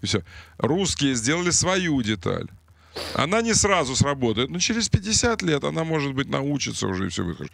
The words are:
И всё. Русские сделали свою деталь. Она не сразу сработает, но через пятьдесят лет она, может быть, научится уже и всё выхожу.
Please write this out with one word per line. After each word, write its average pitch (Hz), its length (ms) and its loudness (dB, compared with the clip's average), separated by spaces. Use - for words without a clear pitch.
И 107 40 -4
всё. 98 140 0
Русские 143 560 2
сделали 160 380 0
свою 170 500 2
деталь. 98 460 -2
Она 185 260 2
не 226 120 2
сразу 175 420 2
сработает, 131 540 2
но 175 100 -4
через 220 280 0
пятьдесят 220 540 2
лет 151 220 0
она, 156 180 -2
может 156 320 -2
быть, 131 140 -2
научится 135 580 -2
уже 95 200 -2
и - 20 -2
всё 90 160 -4
выхожу. 78 300 -8